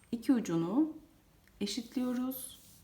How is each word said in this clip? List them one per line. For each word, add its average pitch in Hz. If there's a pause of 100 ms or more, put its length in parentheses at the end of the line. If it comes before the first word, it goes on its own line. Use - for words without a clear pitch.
(120)
iki 233
ucunu 208 (680)
eşitliyoruz. 254 (240)